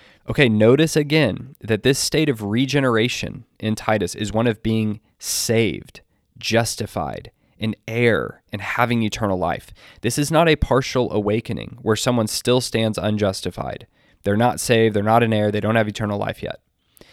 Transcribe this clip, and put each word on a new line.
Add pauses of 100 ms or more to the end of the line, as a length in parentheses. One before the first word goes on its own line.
(300)
Okay,
notice
again
that
this
state
of
regeneration (160)
in
Titus
is
one
of
being (180)
saved, (360)
justified, (280)
an (140)
heir,
and
having
eternal
life. (280)
This
is
not
a
partial
awakening
where
someone
still
stands
unjustified. (360)
They're
not
saved,
they're
not
an
heir,
they
don't
have
eternal
life
yet. (540)